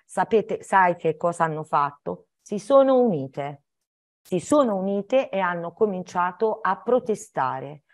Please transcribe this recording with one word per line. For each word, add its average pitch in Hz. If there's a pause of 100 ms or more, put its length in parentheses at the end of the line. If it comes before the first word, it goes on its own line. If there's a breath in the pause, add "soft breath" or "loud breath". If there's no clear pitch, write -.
sapete, 196
sai 185
che 165
cosa 170
hanno 156
fatto? - (120)
Si -
sono 269
unite, 147 (600)
si 185
sono 262
unite 202
e 190
hanno 175
cominciato 185
a 190
protestare, 147 (100)